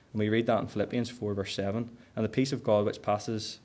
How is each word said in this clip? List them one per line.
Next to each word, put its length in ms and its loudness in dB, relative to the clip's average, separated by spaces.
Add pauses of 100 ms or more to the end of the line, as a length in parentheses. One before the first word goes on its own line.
(140)
And 60 -2
we 100 4
read 180 4
that 120 4
in 80 -2
Philippians 420 -2
four, 240 -4
verse 220 -4
seven. 340 -2 (260)
"And 80 0
the 60 2
peace 220 0
of 120 -4
God, 220 4
which 160 -4
passes, 640 -2